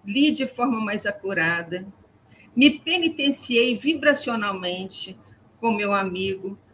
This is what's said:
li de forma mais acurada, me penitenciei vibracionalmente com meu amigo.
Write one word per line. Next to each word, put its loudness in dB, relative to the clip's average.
li 2
de -2
forma -2
mais -4
acurada, -4
me 8
penitenciei 0
vibracionalmente -2
com 2
meu 0
amigo. -2